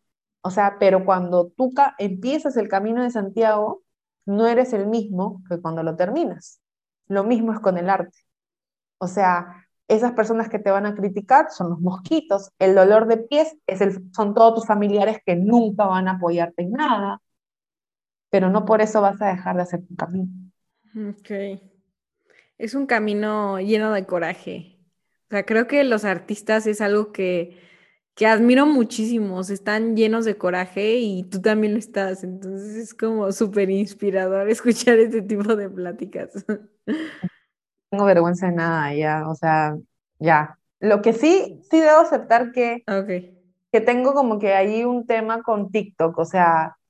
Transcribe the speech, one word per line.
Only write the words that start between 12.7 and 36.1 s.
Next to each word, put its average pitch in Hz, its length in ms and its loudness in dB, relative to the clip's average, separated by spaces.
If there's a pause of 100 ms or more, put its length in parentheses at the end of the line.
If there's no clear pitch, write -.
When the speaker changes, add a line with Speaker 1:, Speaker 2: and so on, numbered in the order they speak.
Speaker 1:
dolor 208 320 6
de 226 120 2
pies 302 380 0 (100)
es 190 140 -4
el, 190 340 -2
son 202 200 -2
todos 226 220 6
tus 220 100 -4
familiares 208 580 0
que 175 120 0
nunca 208 500 2
van 185 220 0
a 190 40 -2
apoyarte 175 500 -2
en 180 100 -6
nada, 214 480 -2 (1120)
pero 185 200 2
no 208 140 0
por 220 160 2
eso 214 200 2
vas 196 220 0
a 202 60 0
dejar 185 280 -4
de 180 60 -2
hacer 175 240 -8
tu - 100 -18
camino. 185 320 -6 (640)
Speaker 2:
Ok. 208 360 -12 (1300)
Es 226 160 -10
un 277 120 -4
camino 214 760 -2
lleno 214 320 0
de 190 140 -2
coraje. 180 720 -8 (500)
O - 20 -18
sea, 196 160 -4
creo 226 200 0
que 285 180 2
los 220 200 0
artistas 208 600 -2
es 208 140 -4
algo 208 320 0
que, 180 460 -4 (560)
que 220 120 2
admiro 240 400 6
muchísimo, 220 720 0
o 190 60 -6
sea, 196 100 -6
están 214 420 -2
llenos 220 280 2
de 214 140 -2
coraje 185 600 -2
y 196 260 -4
tú 185 180 -8
también 214 320 2
lo 220 40 -2
estás, 190 460 -6
entonces 190 520 -12
es 226 180 -14
como 220 380 -4
súper 196 380 0
inspirador 196 800 -2
<laughs> - 20 0
escuchar 233 480 2
este 226 240 2
tipo 208 340 -2
de 202 140 -6
pláticas. 180 600 -10 (1600)